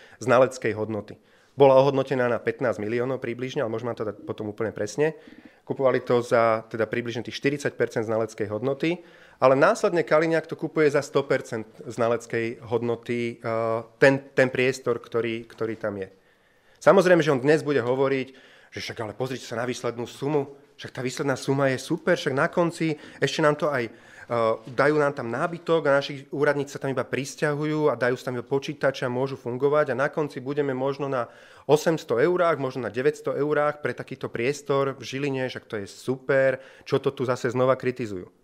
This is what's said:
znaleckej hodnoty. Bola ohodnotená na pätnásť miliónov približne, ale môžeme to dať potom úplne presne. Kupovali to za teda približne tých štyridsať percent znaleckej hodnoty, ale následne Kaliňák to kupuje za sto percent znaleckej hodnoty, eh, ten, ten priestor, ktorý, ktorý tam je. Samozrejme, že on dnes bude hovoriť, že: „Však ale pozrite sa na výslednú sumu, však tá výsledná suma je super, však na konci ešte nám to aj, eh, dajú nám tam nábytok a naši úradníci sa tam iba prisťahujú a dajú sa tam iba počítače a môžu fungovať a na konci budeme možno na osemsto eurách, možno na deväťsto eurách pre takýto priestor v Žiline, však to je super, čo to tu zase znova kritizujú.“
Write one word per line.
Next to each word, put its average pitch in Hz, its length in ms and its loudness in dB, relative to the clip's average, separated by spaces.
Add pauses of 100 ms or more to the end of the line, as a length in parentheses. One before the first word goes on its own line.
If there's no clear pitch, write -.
(180)
znaleckej 123 560 2
hodnoty. 107 400 -6 (400)
Bola 135 240 8
ohodnotená 135 480 2
na 117 120 0
pätnásť 113 440 -2
miliónov 120 400 -4
približne, 127 400 -6
ale 110 80 -2
môžeme 113 240 -4
to 113 120 -6
dať 104 200 -10
potom 107 240 -8
úplne 104 240 -6
presne. 147 400 -2 (480)
Kupovali 127 400 0
to 123 160 2
za 113 480 2
teda 110 240 -4
približne 117 320 -4
tých - 160 -10
štyridsať 143 400 -2
percent 117 320 0
znaleckej 110 400 -2
hodnoty, 139 560 -4 (320)
ale 131 160 6
následne 175 480 4
Kaliňák 160 480 2
to 147 80 -10
kupuje 151 320 2
za 143 100 2
sto 139 220 0
percent 123 440 -4 (200)
znaleckej 117 800 -2
hodnoty, 117 720 -4
eh, 113 420 -2 (220)
ten, 139 320 4
ten 127 160 4
priestor, 127 480 -2
ktorý, 117 480 -4
ktorý 110 320 -8
tam 104 240 -6
je. 95 80 -12 (680)
Samozrejme, 170 480 6
že 151 80 4
on 120 80 0
dnes 147 240 4
bude 139 160 0
hovoriť, 131 460 0 (420)
že: - 80 -14
„Však 113 240 -10
ale 107 80 -8
pozrite 123 320 -6
sa 117 160 -8
na 120 80 -4
výslednú 120 400 -6
sumu, 139 400 -2 (320)
však - 160 -16
tá 131 80 -8
výsledná 131 320 -2
suma 135 400 0
je 123 80 -4
super, 175 320 0
však 156 160 -2
na 139 160 2
konci 165 480 -2 (240)
ešte 143 240 0
nám 147 160 4
to 170 80 -2
aj, 139 160 0
eh, 110 100 -6 (720)
dajú 135 320 2
nám 143 160 4
tam 139 160 -8
nábytok 160 640 -2
a 139 80 6
naši 139 320 -6
úradníci 143 400 0
sa 143 80 -14
tam 135 160 -4
iba 127 80 -2
prisťahujú 151 880 -2
a 120 80 -2
dajú 123 160 2
sa 127 160 -8
tam 123 80 -6
iba 120 80 -10
počítače 139 560 -2
a 127 80 -2
môžu 135 240 -4
fungovať 135 560 0
a 120 80 -2
na 139 80 0
konci 147 320 -4
budeme 139 320 -4
možno 139 400 -4
na 123 160 -4 (400)
osemsto 151 560 2
eurách, 170 400 2
možno 127 240 -6
na 95 80 -6
deväťsto 139 400 -2
eurách 147 480 0
pre 123 80 -2
takýto 127 400 -10
priestor 139 640 -2
v 127 80 -16
Žiline, 131 480 -4
však - 160 -14
to 104 160 -8
je 98 80 -10
super, 135 720 0 (240)
čo 139 160 0
to 139 80 2
tu 135 160 -4
zase 123 240 -2
znova 127 240 4
kritizujú.“ 117 560 -6 (140)